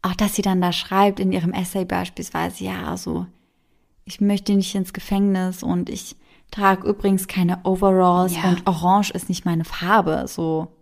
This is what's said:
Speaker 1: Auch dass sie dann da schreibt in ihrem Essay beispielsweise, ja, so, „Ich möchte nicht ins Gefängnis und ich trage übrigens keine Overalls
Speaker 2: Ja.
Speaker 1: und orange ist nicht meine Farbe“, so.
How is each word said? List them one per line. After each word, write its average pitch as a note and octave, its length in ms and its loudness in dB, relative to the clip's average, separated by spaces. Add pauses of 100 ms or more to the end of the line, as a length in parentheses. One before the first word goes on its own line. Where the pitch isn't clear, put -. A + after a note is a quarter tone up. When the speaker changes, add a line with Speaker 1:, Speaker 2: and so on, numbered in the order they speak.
Speaker 1:
Auch F3+ 120 -2
dass G#3 200 0
sie - 80 -2
dann F#3 200 2
da F3+ 100 2
schreibt G3 480 2
in F#3+ 100 2
ihrem F#3 220 0
Essay F#3 320 -4
beispielsweise, F3+ 800 -6
ja, F3+ 320 -6
so, F3 300 -6 (800)
„Ich - 160 -6
möchte G3+ 320 0
nicht F#3+ 200 0
ins F#3 200 -4
Gefängnis F#3+ 680 -2
und F3+ 280 -2
ich - 260 -12 (340)
trage F#3+ 380 2
übrigens G3 400 0
keine F3+ 360 0
Overalls F#3 680 4
Speaker 2:
Ja. E3+ 140 0
Speaker 1:
und F3 180 2
orange F3+ 440 2
ist - 180 -8
nicht F3+ 160 -4
meine E3 200 0
Farbe“, F3+ 600 0
so. D#3+ 420 -4 (140)